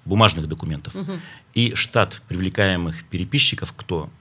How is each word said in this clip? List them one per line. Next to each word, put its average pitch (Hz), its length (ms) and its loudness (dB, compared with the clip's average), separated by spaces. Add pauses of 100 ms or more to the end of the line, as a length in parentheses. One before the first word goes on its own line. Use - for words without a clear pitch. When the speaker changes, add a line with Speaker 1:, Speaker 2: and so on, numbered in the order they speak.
Speaker 1:
бумажных 87 440 4
документов. 78 460 -6
Speaker 2:
Мгм. 180 240 -8 (360)
Speaker 1:
И 117 220 2
штат - 520 2
привлекаемых 90 800 0
переписчиков, - 680 -2
кто - 360 -6 (100)